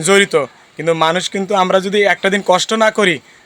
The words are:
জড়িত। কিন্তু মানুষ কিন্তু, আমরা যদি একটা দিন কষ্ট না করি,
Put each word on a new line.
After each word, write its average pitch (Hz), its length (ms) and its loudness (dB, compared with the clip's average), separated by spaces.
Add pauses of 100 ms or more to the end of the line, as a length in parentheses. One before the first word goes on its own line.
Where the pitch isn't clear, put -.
জড়িত। 175 440 2 (320)
কিন্তু 160 180 -2
মানুষ 165 360 0
কিন্তু, 196 240 -4
আমরা 185 260 2
যদি 202 220 -2
একটা 190 280 0
দিন 196 160 0
কষ্ট 180 260 0
না 220 180 0
করি, 185 300 -2 (260)